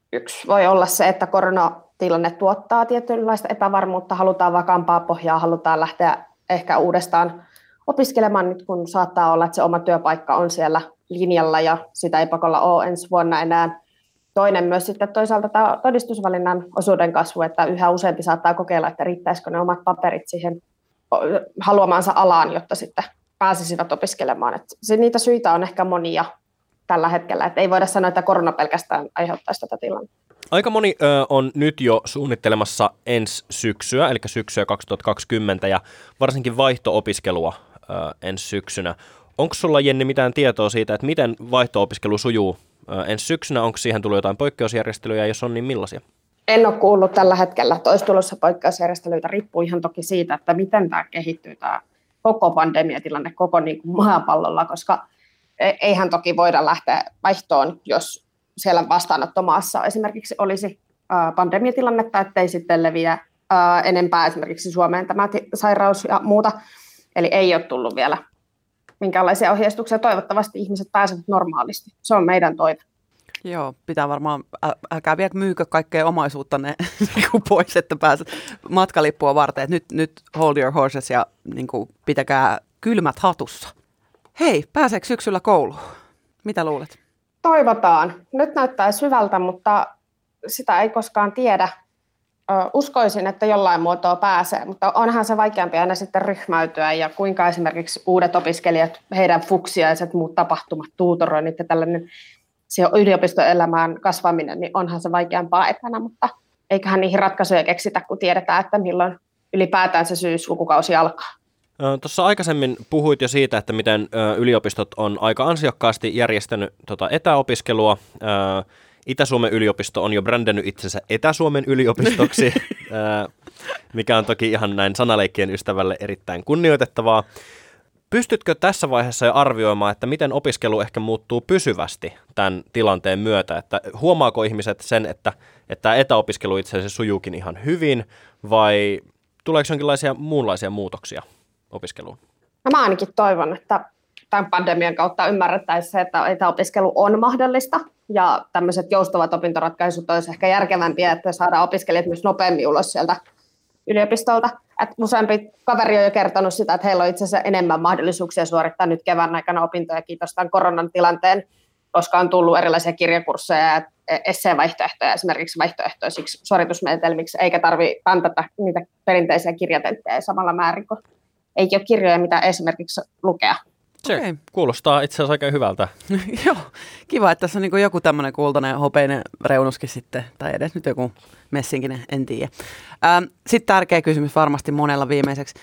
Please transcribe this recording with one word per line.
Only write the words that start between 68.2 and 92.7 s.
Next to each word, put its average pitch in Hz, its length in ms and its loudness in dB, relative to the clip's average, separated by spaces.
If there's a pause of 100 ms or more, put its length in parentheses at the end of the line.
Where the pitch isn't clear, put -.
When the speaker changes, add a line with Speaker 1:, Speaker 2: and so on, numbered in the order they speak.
Speaker 1:
minkäänlaisia 185 520 2
ohjeistuksia. 214 460 0
Toivottavasti 208 640 -2
ihmiset 190 320 -8
pääsevät 190 360 0
normaalisti. 180 640 -2 (120)
Se 220 120 0
on 185 100 4
meidän 170 320 2
toive. 160 260 -2 (600)
Speaker 3:
Joo, 156 300 -8 (120)
pitää 156 220 -2
varmaan, 143 360 -4 (220)
ä-, 151 80 -2 (160)
älkää 160 260 -2
vielä 190 180 -2
myykö 185 340 -4
kaikkea 160 380 -2
omaisuuttanne 143 680 -2 (180)
<laughs> - 220 -4
niinku 214 340 0
pois, 180 280 2
että 165 200 0
pääset 151 320 2 (400)
matkalippua 151 640 0
varten. 143 300 0
Et 139 60 -6
nyt, 170 220 -2
nyt 156 200 -2 (260)
hold 151 180 2
your 131 160 2
horses 135 380 -2
ja 123 160 2 (280)
niinku 123 340 -6 (180)
pitäkää 135 520 0 (220)
kylmät 208 380 0
hatussa. - 500 -4 (720)
Hei, 214 320 2
pääseekö 226 340 0
syksyllä 208 340 -2
kouluun? 160 380 2 (640)
Mitä 180 200 -4
luulet? 151 340 -6 (440)
Speaker 1:
Toivotaan. 214 720 4 (180)
Nyt 294 220 0
näyttää 254 380 0
syvältä, 214 460 0
mutta 185 480 0 (600)
sitä 214 360 0
ei 220 60 2
koskaan 214 440 -2
tiedä. 202 360 2 (800)
Ö, 190 240 0